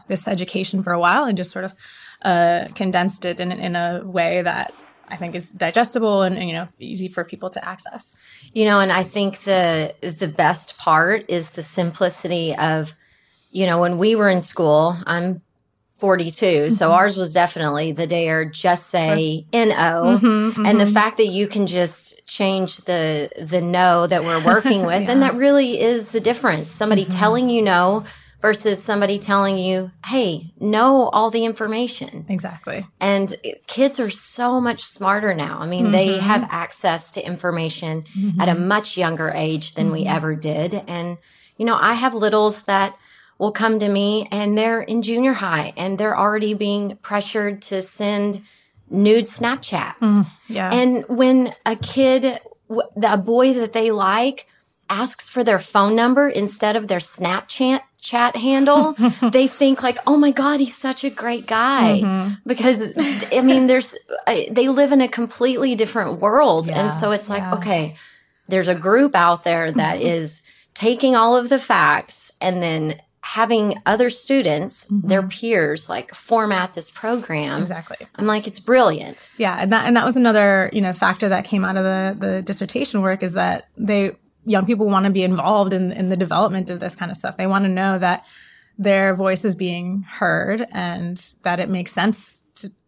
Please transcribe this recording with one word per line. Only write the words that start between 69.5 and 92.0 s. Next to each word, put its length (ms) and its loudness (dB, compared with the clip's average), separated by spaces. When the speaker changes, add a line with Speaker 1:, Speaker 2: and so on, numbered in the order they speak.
Speaker 2:
that 260 0
Speaker 1:
Mm-hmm. 80 -2
Speaker 2:
is 360 -4
taking 440 2
all 200 6
of 140 0
the 80 4
facts 800 0
and 220 0
then 360 -4
having 520 0
other 220 2
students, 800 -2
Speaker 1:
Mm-hmm. 220 -2
Speaker 2:
their 160 2
peers, 640 -2
like, 260 -8
format 600 -2
this 180 -12
program. 720 -4
Speaker 1:
Exactly. 340 -8
Speaker 2:
I'm 120 -4
like, 200 -2
"It's 140 -12
brilliant." 580 2
Speaker 1:
Yeah. 240 -2
And 120 0
that, 140 2
and 100 4
that 80 4
was 100 2
another, 580 4
you 80 0
know, 120 0
factor 360 0
that 160 0
came 200 0
out 120 -2
of 60 0
the, 340 -2
the 160 -2
dissertation 600 -4
work 220 0
is 100 -4
that 320 -2
they, 360 0
young 160 2
people 240 0
wanna 220 2
be 140 0
involved 480 2
in, 180 0
in 180 -2
the 80 0
development 540 0
of 80 -8
this 160 -8
kind 160 -8
of 60 -12
stuff. 200 -10
They 120 -2
wanna 200 2
know 300 0
that 260 -2
their 380 2
voice 280 -2
is 120 0
being 460 -6
heard 720 -2
and 440 -6
that 160 -2
it 100 -4
makes 240 -6
sense 520 -4